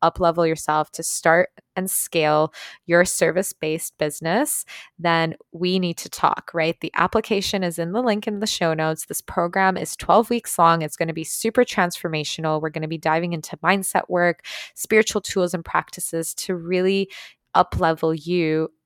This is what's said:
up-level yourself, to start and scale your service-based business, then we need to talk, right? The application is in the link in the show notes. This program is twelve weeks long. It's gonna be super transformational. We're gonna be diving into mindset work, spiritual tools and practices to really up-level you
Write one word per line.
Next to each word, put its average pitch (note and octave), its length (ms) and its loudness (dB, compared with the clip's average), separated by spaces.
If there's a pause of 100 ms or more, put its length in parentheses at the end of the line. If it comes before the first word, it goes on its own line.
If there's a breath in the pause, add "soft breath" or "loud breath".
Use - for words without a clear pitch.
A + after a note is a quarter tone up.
up-level E3+ 440 2
yourself, D#3 460 0
to E3 120 -10
start - 460 2 (280)
and F#3 140 -4
scale D3+ 600 2 (360 loud breath)
your F3 180 6
service-based D#3+ 920 -2
business, E3 640 -2 (320 loud breath)
then E3 380 0 (160)
we F3+ 260 0
need F3 180 -2
to - 140 -14
talk, - 420 -2
right? E3 300 0
The - 140 -6
application G3 680 0
is E3+ 140 -2
in E3+ 140 -4
the A3+ 100 0
link G#3+ 260 0
in G#3 120 -4
the G#3+ 80 -2
show E3 260 0
notes. D#3+ 320 -2
This - 160 -8
program F#3 560 0
is - 180 -6
twelve G#3+ 340 4
weeks - 300 -4
long. E3 220 6
It's D3+ 160 -6
gonna E3 160 -2
be D#3+ 100 -6
super A3+ 400 0
transformational. D#3+ 1000 -2
We're D#3 100 -4
gonna D#3 180 -6
be E3 80 -6
diving E3 340 0
into D#3+ 260 -8
mindset F#3+ 520 0
work, F3 340 2 (300 loud breath)
spiritual - 480 2
tools F3+ 320 -2
and E3 100 -4
practices - 720 -4
to - 220 -4
really F#3 560 0 (420 loud breath)
up-level E3 640 2
you D#3+ 560 0 (140)